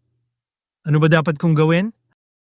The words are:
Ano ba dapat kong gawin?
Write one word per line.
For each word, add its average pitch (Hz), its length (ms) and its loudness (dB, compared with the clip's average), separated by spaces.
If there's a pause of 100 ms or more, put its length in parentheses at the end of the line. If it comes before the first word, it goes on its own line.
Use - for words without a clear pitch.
(840)
Ano 151 160 0
ba 160 80 2
dapat 160 320 0
kong 165 160 0
gawin? 165 380 0 (580)